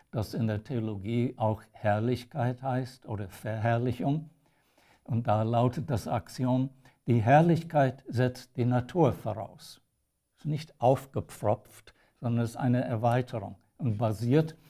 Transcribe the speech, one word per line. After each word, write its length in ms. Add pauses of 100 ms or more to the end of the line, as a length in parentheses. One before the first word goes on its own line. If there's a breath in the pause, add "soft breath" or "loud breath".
(120)
das 240
in 100
der 180
Theologie 720
auch 360
Herrlichkeit 920
heißt 460
oder 200
Verherrlichung. 1000 (720 soft breath)
Und 220
da 160
lautet 480
das 180
Axiom, 600 (380 soft breath)
die 120
Herrlichkeit 880
setzt 480
die 100
Natur 480
voraus. 680 (540)
Es 100
ist 0
nicht 340
aufgepfropft, 1160 (260 soft breath)
sondern 240
es 60
ist 60
eine 280
Erweiterung 680 (220)
und 200
basiert 580 (140 soft breath)